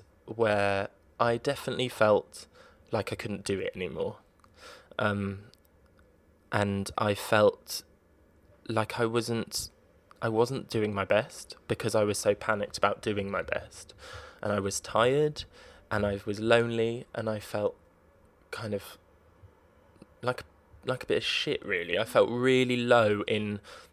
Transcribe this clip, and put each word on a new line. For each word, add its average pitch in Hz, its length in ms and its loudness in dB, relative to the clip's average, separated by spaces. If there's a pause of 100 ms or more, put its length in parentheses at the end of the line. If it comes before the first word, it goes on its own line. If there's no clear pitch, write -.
(260)
where 104 640 0 (300)
I 117 180 2
definitely 131 500 -4
felt - 600 2 (440)
like 107 200 -2
I 107 40 -4
couldn't 101 280 -8
do 98 160 -2
it - 160 -4
anymore. 87 420 -4 (800)
Um, 101 460 -2 (1080)
and 101 460 0
I 104 160 2
felt - 720 2 (840)
like 110 320 -2
I 117 60 4
wasn't, 113 640 -2 (520)
I 117 80 -2
wasn't 120 400 0
doing 107 240 -2
my 98 120 -2
best - 500 0 (120)
because 110 280 -2
I 107 80 4
was 104 140 0
so 104 160 2
panicked 104 440 -2
about 101 240 0
doing 101 280 -2
my 92 120 -2
best. - 520 -8 (480)
And 104 100 -4
I 104 80 0
was 98 200 -4
tired, 139 640 2 (480)
and 104 140 0
I 101 200 -2
was 104 140 -4
lonely, 117 760 2
and 110 160 -4
I 107 100 -4
felt 104 360 -2 (760)
kind 104 220 -8
of - 240 -10 (1200)
like, 123 220 -4 (420)
like 127 180 -2
a - 40 -14
bit - 100 2
of 113 60 0
shit, - 420 -2
really. 87 320 -2
I 107 60 2
felt 113 260 6
really 127 480 4
low 117 500 4
in 104 320 -2 (340)